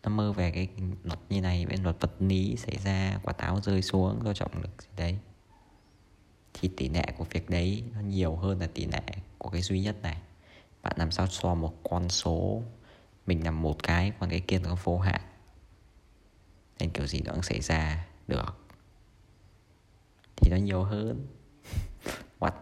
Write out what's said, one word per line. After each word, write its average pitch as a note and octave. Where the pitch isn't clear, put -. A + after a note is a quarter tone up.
Nó G#2+
mơ G#2
về G2+
cái F#2
luật E2
như G2
này, F2+
bên F#2+
luật F2
vật -
lý F#2+
xảy A2+
ra, G2
quả -
táo A#2+
rơi G2
xuống G2
do G#2
trọng -
lực -
gì -
đấy. F2+
Thì -
tỷ C2
lệ E2+
của D#2+
việc -
đấy F#2
nó G#2
nhiều F#2+
hơn F#2
là F#2
tỷ -
lệ -
của -
cái E2+
duy F#2+
nhất G#2
này. D#2+
Bạn -
làm E2
sao F2
so F2+
một D#2+
con F2
số, F#2
mình E2
làm D#2+
một D#2
cái, F2
còn F2+
cái F2
kia F2+
nó F2
vô F2
hạn. F#2
Nên E2+
kiểu -
gì -
nó -
cũng -
xảy -
ra E2+
được. -
Thì -
nó F2+
nhiều G2
hơn. G#2
<laughs> -
What? E2+